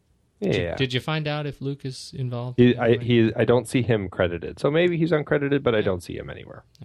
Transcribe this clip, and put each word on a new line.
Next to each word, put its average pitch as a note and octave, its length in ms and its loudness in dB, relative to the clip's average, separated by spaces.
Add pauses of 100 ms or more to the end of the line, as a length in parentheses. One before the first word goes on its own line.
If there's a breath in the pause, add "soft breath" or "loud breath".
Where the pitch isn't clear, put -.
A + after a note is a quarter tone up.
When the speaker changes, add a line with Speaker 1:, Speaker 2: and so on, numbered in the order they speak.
(400)
Speaker 1:
Yeah. - 120 0
Speaker 2:
Did, F2 260 -2
did B2+ 160 -2
you B2+ 80 0
find D#3 260 -4
out D3 200 -4
if C3+ 120 -10
Luke C#3 260 -8
is - 300 -12
involved B2 440 -6
Speaker 1:
He, B2 140 8
Speaker 2:
in B2 60 -4
Speaker 1:
I, A#2+ 100 2
Speaker 2:
any A#2 100 6
way? A#2 40 -8
Speaker 1:
he, A#2 320 4
I A#2 100 2
don't A#2+ 220 4
see C3 140 0
him G#2 280 0
credited, F2 500 -4
so C#3+ 120 0
maybe E3+ 240 2
he's D#3+ 160 0
uncredited, C#3+ 520 0
but B2 100 2
I G#2+ 60 4
Speaker 2:
Yeah. G2+ 60 0
Speaker 1:
don't F#2 180 -2
see - 120 -12
him D2+ 140 -10
anywhere. - 340 -16 (220)